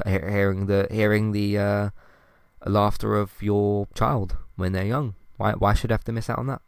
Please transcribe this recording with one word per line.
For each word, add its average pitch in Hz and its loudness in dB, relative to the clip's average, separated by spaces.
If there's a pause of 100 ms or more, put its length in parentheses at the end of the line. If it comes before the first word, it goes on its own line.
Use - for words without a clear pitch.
he-, 95 0
hearing 98 0
the, 98 2
hearing 107 2
the, 101 0
uh, 101 0 (760)
laughter 104 2
of 101 -4
your 104 0
child 113 0 (180)
when 92 -2
they're 95 -2
young. 120 -2 (220)
Why, 107 0
why 101 4
should 113 0
I 110 2
have - -2
to 117 -6
miss 113 -4
out 117 -4
on 135 -4
that? 135 -6